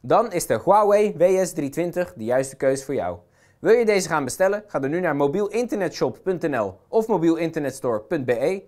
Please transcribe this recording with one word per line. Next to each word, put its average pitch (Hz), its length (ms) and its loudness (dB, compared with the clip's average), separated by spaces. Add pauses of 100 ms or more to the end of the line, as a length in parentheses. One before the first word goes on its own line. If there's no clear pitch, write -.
Dan 190 300 2
is 175 140 -2
de 113 180 0
Huawei 202 540 4
W 185 280 4
S 180 80 -10
drie 143 160 -4
twintig 175 440 -4
de 110 100 -10
juiste 131 320 0
keus 135 280 0
voor 143 100 -8
jou. 90 240 -4 (420)
Wil 190 140 2
je 240 120 4
deze 196 240 0
gaan 156 140 0
bestellen? 196 440 0
Ga 147 120 -6
dan 135 100 -2
nu 165 100 -2
naar 160 160 0
mobielinternetshop 185 1080 -2
punt 180 180 -2
N 147 140 -2
L 101 320 -4
of 220 200 0
mobielinternetstore 160 920 0
punt 139 260 -4
B 123 40 -4
E. 151 380 0